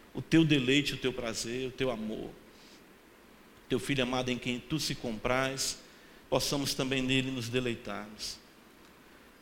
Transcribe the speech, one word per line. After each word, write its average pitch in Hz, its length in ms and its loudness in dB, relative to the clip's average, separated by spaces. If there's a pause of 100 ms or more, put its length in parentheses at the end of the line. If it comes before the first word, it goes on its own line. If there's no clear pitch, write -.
(140)
o 131 80 -6
teu 160 240 6
deleite, 143 480 4
o 131 40 -6
teu 127 140 0
prazer, 120 560 -4
o 120 40 -6
teu 131 200 0
amor. 110 400 -6 (1400)
Teu 127 120 2
Filho 131 240 0
amado 127 260 0
em 123 80 0
quem 123 220 -4
tu 156 200 -4
se - 160 -4
compraz, 127 840 -2 (500)
possamos 135 440 2
também 135 280 0
nele 131 300 2
nos 120 160 -4
deleitarmos. 110 920 -4 (1040)